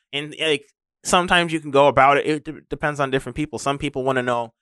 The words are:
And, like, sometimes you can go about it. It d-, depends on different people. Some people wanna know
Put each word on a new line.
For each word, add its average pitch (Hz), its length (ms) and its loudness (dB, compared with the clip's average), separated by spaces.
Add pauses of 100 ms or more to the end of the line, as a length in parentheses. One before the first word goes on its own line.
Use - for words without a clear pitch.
(120)
And, 147 280 -8
like, 151 240 0 (400)
sometimes 175 480 0
you 160 80 -4
can 147 100 -10
go 139 160 6
about 135 300 6
it. 135 100 0
It 151 180 -2
d-, 139 160 -14 (100)
depends 147 280 -4
on 135 120 -2
different 131 260 -4
people. 151 220 -6
Some 139 200 -2
people 139 240 -6
wanna 131 200 0
know 120 400 -2